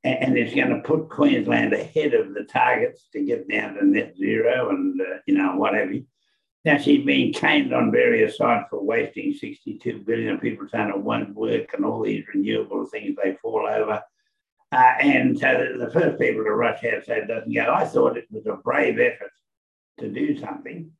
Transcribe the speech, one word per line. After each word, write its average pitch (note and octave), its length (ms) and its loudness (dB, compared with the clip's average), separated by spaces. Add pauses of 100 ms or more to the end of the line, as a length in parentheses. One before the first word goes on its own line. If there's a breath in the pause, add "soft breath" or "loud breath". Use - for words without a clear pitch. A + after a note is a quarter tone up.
A-, C3 160 -2
and C3 160 2
it's A2+ 160 -2
gonna B2+ 260 0
put D#3+ 280 0
Queensland A#2 640 2
ahead D3+ 420 0
of G#2+ 200 0
the - 100 -8
targets B2 680 0
to - 120 -4
get - 240 -2
down G#2+ 260 -4
to - 100 0
net - 320 2
zero A2+ 540 2
and, F#2 300 -2
uh, F#2 260 -4
you - 80 4
know, F#2+ 220 0
what - 180 0
have C#2+ 180 0
you. - 120 -6 (600)
Now, D3 140 4
she's C#3+ 260 4
been C3+ 280 2
caned D3 400 0
on A#2+ 200 2
various A#2+ 440 4
sides A#2+ 340 2
for G#2 120 -6
wasting A2+ 520 -2
sixty-two G#2+ 720 -10
billion, A2 320 -2
people - 300 -6
saying G#2+ 200 -4
it G2 100 -4
won't G#2+ 360 -4
work A2+ 400 -4
and - 100 -2
all - 180 -2
these G#2 300 -2
renewable G2+ 540 -2
things G2+ 300 -8
they F#2+ 260 -2
fall - 260 -2
over. G#2+ 340 -2 (680)
Uh, B2+ 280 6
and C3 380 4
so C#3 100 2 (300)
the, A#2+ 60 -4
the - 80 -8
first D#3+ 260 2
people A2 240 0
to G#2+ 80 0
rush A2+ 340 0
out A2+ 200 -2
so A#2 100 -4
it G#2+ 140 -4
doesn't A2+ 240 -6
go. A2+ 200 0
I - 120 2
thought - 320 2
it - 140 -10
was - 160 -10
a G#2+ 100 -4
brave - 420 0
effort - 320 0 (680)
to A2 80 -8
do C#3 300 -2
something F2 600 -14